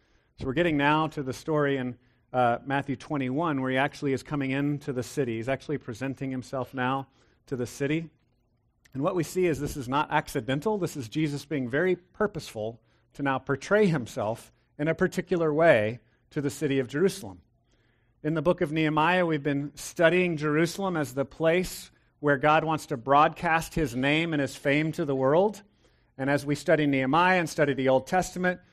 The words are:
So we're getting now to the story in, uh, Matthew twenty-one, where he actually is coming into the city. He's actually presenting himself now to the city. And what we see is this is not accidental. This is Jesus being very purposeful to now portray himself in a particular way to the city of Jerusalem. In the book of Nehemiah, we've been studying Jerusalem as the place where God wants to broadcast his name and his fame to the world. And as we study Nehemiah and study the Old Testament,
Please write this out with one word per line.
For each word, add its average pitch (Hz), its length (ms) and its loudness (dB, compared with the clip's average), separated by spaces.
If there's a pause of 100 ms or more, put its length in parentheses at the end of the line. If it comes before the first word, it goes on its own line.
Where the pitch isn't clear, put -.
(400)
So - 60 -8
we're 131 80 -2
getting 160 240 2
now 151 300 2
to 151 160 -8
the 127 100 -6
story 143 440 0
in, 127 200 -6 (340)
uh, 120 320 2
Matthew 135 320 -2
twenty-one, 143 640 -2
where 131 120 -2
he 131 60 0
actually 139 360 0
is 127 80 -2
coming 139 300 -4
into 143 420 -2
the 123 80 -4
city. 120 360 -4
He's 113 120 -4
actually 135 300 -4
presenting 131 500 -8
himself 131 460 -8
now 131 320 -2 (400)
to 139 80 -6
the 120 100 -4
city. 151 460 -4 (840)
And 131 80 -6
what 185 140 0
we 170 80 0
see 180 240 -2
is 139 120 0
this 143 180 -6
is 120 120 -8
not 143 220 -2
accidental. 147 680 -2
This 175 180 -4
is 120 140 -8
Jesus 151 340 -4
being 135 260 -4
very 175 260 0
purposeful 117 840 -6 (340)
to 143 100 -8
now 135 160 0
portray 196 480 2
himself 117 640 -4 (280)
in 147 80 -2
a 160 80 0
particular 180 580 0
way 120 460 4 (320)
to 151 100 -4
the 139 80 -2
city 135 300 -2
of 123 80 -2
Jerusalem. 131 520 -2 (840)
In 151 100 -2
the 160 80 -2
book 175 200 0
of 151 100 -2
Nehemiah, 160 560 2
we've 151 160 -2
been 143 320 -2
studying 175 600 2
Jerusalem 165 600 0
as 127 160 -4
the 135 120 -2
place - 680 -2 (280)
where 143 180 2
God 151 260 4
wants 151 240 -2
to 143 100 -4
broadcast 160 800 2
his 139 200 -2
name 151 380 2
and 147 80 0
his 131 140 -4
fame 151 380 2
to 170 120 -4
the 143 80 -2
world. 151 480 2 (560)
And 135 140 -2
as 139 160 0
we 147 80 0
study 151 320 2
Nehemiah 147 500 4
and 165 120 0
study 143 260 0
the 131 140 2
Old 131 180 2
Testament, 180 520 -2 (140)